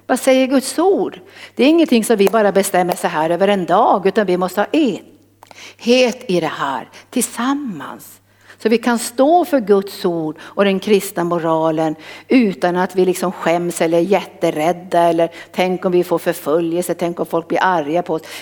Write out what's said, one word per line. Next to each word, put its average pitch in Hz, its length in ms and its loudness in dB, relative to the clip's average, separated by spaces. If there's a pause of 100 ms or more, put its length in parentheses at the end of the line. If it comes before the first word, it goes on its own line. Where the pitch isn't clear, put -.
Vad 247 140 0
säger 262 260 4
Guds 262 320 -2
ord? 320 420 0 (340)
Det 226 100 2
är 277 40 6
ingenting 302 360 4
som 233 120 2
vi 196 120 4
bara 208 240 2
bestämmer 180 440 0
så 190 120 -4
här 165 220 -2
över 180 180 2
en 196 180 0
dag, 190 400 2
utan 196 200 0
vi 180 100 0
måste 185 240 -2
ha 214 120 -2
enhet - 1600 -2
i 175 100 0
det 151 160 -2
här 139 320 -6 (220)
tillsammans. 233 1120 -6 (380)
Så 226 100 -2
vi 220 100 4
kan 233 200 0
stå 311 460 2
för 277 160 0
Guds 196 440 0
ord 165 360 -4
och - 240 -2
den 196 160 0
kristna 190 440 0
moralen 160 720 0 (340)
utan 185 480 2
att 185 200 -2
vi 185 80 4
liksom 180 280 0
skäms 175 480 -2
eller 170 180 2
är 170 40 4
jätterädda 170 1000 -2
eller 170 260 2 (240)
tänk 185 320 -2
om 190 80 0
vi 175 120 2
får 170 140 -2
förföljelse, 165 760 -2
tänk 175 260 -4
om 160 60 -6
folk 165 220 -6
blir 180 140 -2
arga 170 400 0
på 170 120 -6
oss. 160 80 -6 (200)